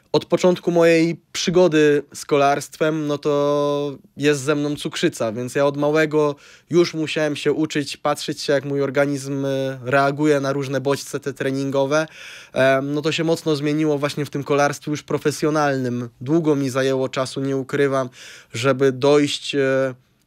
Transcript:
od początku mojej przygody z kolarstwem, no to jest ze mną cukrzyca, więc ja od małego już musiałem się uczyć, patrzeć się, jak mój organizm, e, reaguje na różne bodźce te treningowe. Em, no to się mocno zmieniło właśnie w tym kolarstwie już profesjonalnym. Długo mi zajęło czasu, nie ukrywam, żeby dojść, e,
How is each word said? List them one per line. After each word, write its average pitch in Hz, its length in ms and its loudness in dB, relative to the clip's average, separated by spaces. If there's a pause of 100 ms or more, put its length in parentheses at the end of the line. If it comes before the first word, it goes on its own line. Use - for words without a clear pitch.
(120)
od 160 120 2
początku 180 460 2
mojej 165 500 4 (120)
przygody 156 680 4 (120)
z - 100 -14
kolarstwem, 147 800 0
no 147 120 -2
to 143 800 0 (200)
jest 143 240 2
ze 143 140 0
mną 147 220 -2
cukrzyca, 139 560 -4
więc 123 220 -8
ja 143 120 2
od 139 100 0
małego 147 600 0 (340)
już 170 240 2
musiałem 151 420 -2
się 147 160 0
uczyć, 151 440 -4
patrzeć 147 440 -4
się, - 120 -2
jak 139 120 2
mój 139 180 -2
organizm, 139 600 -2
e, 135 400 -4
reaguje 139 560 2
na 135 120 -2
różne 139 280 -4
bodźce 139 400 -4
te 135 120 -6
treningowe. 139 720 -2 (460)
Em, 135 420 2
no 147 80 -2
to 156 100 -2
się 160 120 -2
mocno 160 320 0
zmieniło 151 420 0
właśnie 143 260 -4
w 131 60 -10
tym 139 140 -8
kolarstwie 143 460 0
już 147 120 -6
profesjonalnym. 139 1080 -2 (120)
Długo 151 360 2
mi 139 140 -2
zajęło 131 380 0
czasu, 131 320 -4
nie 135 160 -2
ukrywam, 135 520 0 (440)
żeby 131 400 2
dojść, 143 640 2
e, 135 400 0 (320)